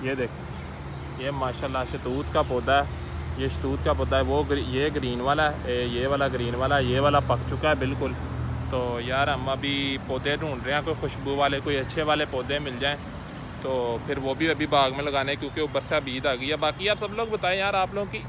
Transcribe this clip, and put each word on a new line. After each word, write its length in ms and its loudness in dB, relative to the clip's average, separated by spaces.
ये 120 0
देखें, 1040 -6
ये 80 -2
माशाल्लाह 540 -2
शतूत 500 -4
का 80 6
पौधा 380 4
है, 600 -4
ये 80 2
शतूत 360 -2
का 80 4
पौधा 240 2
है। 60 6
वो 220 4
ग्री-, 240 0
ये 220 2
ग्रीन 300 -2
वाला 280 4
है, 220 -4
ए, 180 2
ये 180 0
वाला 220 2
ग्रीन 260 0
वाला, 260 4
ये 200 4
वाला 220 6
पक 280 0
चुका 180 0
है 100 4
बिल्कुल। 360 0
तो 100 0
यार, 300 2
हम 220 0
अभी 240 0
पौधे 280 0
ढूंढ 280 -4
रहे 100 0
हैं, 100 0
कोई 160 0
खुशबू 360 -2
वाले, 240 4
कोई 160 0
अच्छे 260 -2
वाले 240 2
पौधे 340 -2
मिल 180 -6
जाएं 180 0
तो 100 -2
फिर 120 -2
वो 160 0
भी 140 2
अभी 200 2
बाग 240 6
में 120 -4
लगाने 280 0
हैं, 80 -4
क्योंकि 200 -4
ऊपर 220 0
से 140 0
अबीद 300 -2
आ 80 2
गई 120 -4
है। 120 0
बाकी 300 0
आप 100 2
सब 200 -4
लोग 120 -2
बताएं 280 0
यार, 180 2
आप 180 0
लोगों 160 -2
की 180 -8